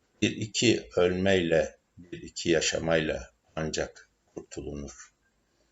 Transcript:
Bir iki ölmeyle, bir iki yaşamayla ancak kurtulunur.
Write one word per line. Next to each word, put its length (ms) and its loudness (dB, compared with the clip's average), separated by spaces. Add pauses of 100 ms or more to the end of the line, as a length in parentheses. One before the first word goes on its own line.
(240)
Bir 120 2
iki 600 0
ölmeyle, 840 2 (200)
bir 240 -16
iki 280 -10
yaşamayla 800 0 (260)
ancak 540 -6 (240)
kurtulunur. 800 -12 (600)